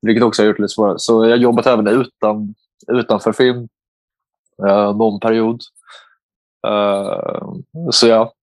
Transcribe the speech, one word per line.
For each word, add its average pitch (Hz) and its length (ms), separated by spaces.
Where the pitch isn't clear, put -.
Vilket 113 220
också 110 180
har 107 40
gjort 104 100
det 104 60
lite 101 120
svårare. 101 240
Så 113 260
jag 113 60
har 120 60
jobbat 120 300
även 117 200
utan, 107 680
utanför 113 400
film, 123 360
eh, 101 280
någon 107 240
period. 113 400
Eh, 101 840
så - 160
ja 113 260